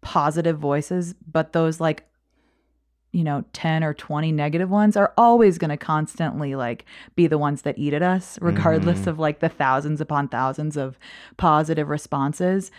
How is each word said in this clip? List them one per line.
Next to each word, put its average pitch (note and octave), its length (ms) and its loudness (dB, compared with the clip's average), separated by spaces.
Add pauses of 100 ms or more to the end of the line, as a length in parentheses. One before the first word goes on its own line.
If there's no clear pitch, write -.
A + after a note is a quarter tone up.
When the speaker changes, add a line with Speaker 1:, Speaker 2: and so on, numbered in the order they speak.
Speaker 1:
positive D#3+ 580 0
voices, D3+ 560 -2 (200)
but D#3+ 180 -2
those, D#3+ 280 0
like, D#3 240 -2 (1040)
you F3 120 0
know, D3 200 -2 (100)
ten D#3+ 300 -2
or D3+ 100 -2
twenty D#3 380 -4
negative D#3 380 -2
ones G#3 260 4
are G3+ 220 2
always A#3 400 6
gonna D3+ 200 -4
constantly, D#3 800 -4
like, A#2+ 300 -6 (300)
be F3 120 4
the D3+ 120 2
ones D3 240 -2
that D3 140 -4
eat D3 160 -2
at D3+ 100 0
us, F3+ 380 -2
regardless E3 580 2
Speaker 2:
Mm-hmm. F#3+ 100 -2
Speaker 1:
of, D#3+ 100 -4
like, D3+ 200 -2
the E3 100 0
thousands C#3+ 500 0
upon C#3+ 280 -2
thousands C3+ 500 -4
of C3+ 200 -6 (400)
positive D#3 520 2
responses. D3+ 880 -2